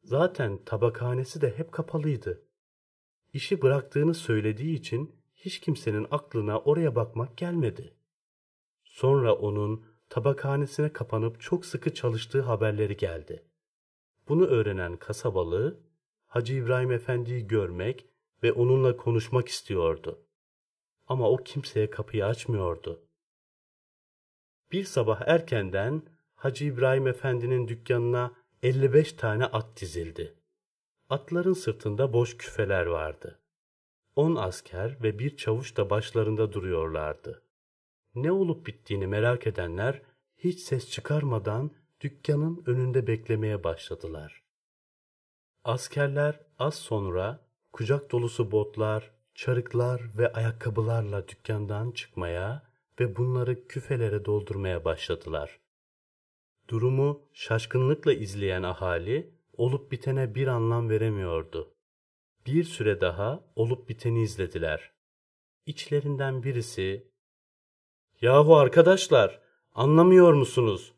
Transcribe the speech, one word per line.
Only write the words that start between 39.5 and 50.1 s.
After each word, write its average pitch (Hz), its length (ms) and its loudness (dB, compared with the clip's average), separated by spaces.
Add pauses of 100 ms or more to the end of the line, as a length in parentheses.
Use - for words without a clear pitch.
hiç 180 220 -4
ses - 300 -6
çıkarmadan 123 840 -2 (300)
dükkanın 156 640 -2
önünde 127 420 0
beklemeye 110 560 -2
başladılar. 80 800 -8 (1200)
Askerler 143 760 0 (200)
az 147 160 -2
sonra 98 720 -4 (260)
kucak 135 380 -2
dolusu 120 400 -2
botlar, 107 600 -2 (240)
çarıklar 120 840 -2